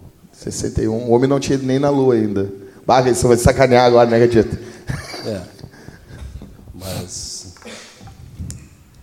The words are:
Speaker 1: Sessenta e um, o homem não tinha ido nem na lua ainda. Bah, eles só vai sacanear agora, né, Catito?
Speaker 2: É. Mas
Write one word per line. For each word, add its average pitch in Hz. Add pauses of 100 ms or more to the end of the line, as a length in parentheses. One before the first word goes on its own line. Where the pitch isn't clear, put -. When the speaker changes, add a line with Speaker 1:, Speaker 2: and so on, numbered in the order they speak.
(320)
Speaker 1:
Sessenta -
e 110
um, 113
o 117
homem 131
não 139
tinha 139
ido 135
nem 131
na 143
lua 135
ainda. 101 (340)
Bah, 127
eles 127
só 131
vai 120
sacanear 127
agora, 120
né, 113
Catito? 113 (680)
Speaker 2:
É. 107 (1300)
Mas 92 (1500)